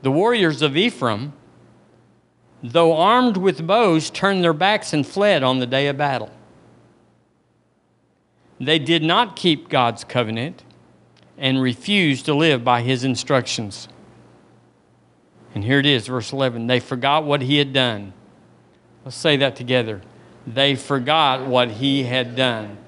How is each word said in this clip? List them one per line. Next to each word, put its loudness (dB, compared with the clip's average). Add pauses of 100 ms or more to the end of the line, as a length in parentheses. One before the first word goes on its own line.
"The 0
warriors 2
of 0
Ephraim, -2 (1300)
though 2
armed 4
with 0
bows, 2
turned 0
their 4
backs 0
and 0
fled 2
on 2
the -2
day 0
of -4
battle. -2 (2250)
They 2
did 0
not 0
keep 0
God's 0
covenant -4 (760)
and 0
refused -2
to -2
live 2
by 2
his -2
instructions." -4 (1700)
And -8
here 2
it 0
is, 0
verse -6
eleven. -2
"They 2
forgot -2
what 0
he 0
had 0
done." -2 (960)
Let's -16
say 2
that 0
together. -2 (440)
They 0
forgot 0
what 0
he -2
had -4
done. -2 (100)